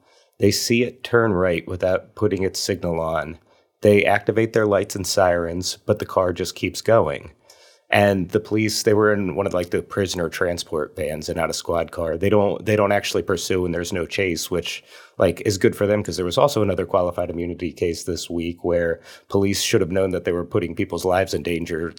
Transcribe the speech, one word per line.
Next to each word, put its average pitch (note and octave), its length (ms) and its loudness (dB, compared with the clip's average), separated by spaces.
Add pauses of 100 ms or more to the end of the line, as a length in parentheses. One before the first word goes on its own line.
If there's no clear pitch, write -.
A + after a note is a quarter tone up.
(400)
They G#2 120 6
see A#2+ 320 2
it - 200 -6
turn A2+ 300 2
right F2+ 340 0
without F#2 480 -2
putting F#2+ 280 0
its F#2 180 -4
signal E2+ 400 -2
on. D#2+ 380 -4 (420)
They G#2 240 6
activate A2 480 2
their A2 120 4
lights G2+ 300 2
and G2 100 -6
sirens, F2 800 0
but G#2+ 140 2
the - 60 -6
car F#2 260 0
just F2 240 -6
keeps - 260 -6
going. E2 500 2 (600)
And G2 380 4
the G#2+ 100 0
police, G#2+ 440 -2
they A2 100 4
were G#2+ 180 4
in G2 240 -2
one G2 120 0
of, F#2 60 -2
like, F2+ 180 -2
the F#2+ 100 0
prisoner F2 480 -4
transport E2+ 680 -4
vans D2+ 320 -6
and E2 80 -4
not D#2+ 140 -2
a D#2 60 -6
squad E2 360 -4
car. E2 260 -4
They F#2+ 120 0
don't, G2+ 360 2
they G#2+ 120 2
don't G2+ 160 4
actually G2+ 300 0
pursue F#2 420 -2
and F2 80 -2
there's E2+ 180 -4
no F2 140 -4
chase, F2+ 440 -4
which, - 320 -4 (360)
like, F2 240 2
is F#2 160 0
good A2+ 180 2
for G#2 120 0
them G#2 160 2
'cause E2+ 120 -6
there F2+ 80 -4
was F2 140 -2
also C3 240 4
another F#2 240 0
qualified F2 460 0
immunity E2+ 420 -6
case E2+ 300 -2
this E2+ 260 -6
week E2+ 340 -6
where F2 380 0 (260)
police G2 340 0
should A2+ 200 2
have E2 100 -2
known F#2+ 200 0
that F2+ 120 -4
they F#2+ 80 0
were E2+ 140 -2
putting E2+ 300 -4
people's F2 280 -4
lives F#2 300 2
in D#2 100 -4
danger, E2 560 -4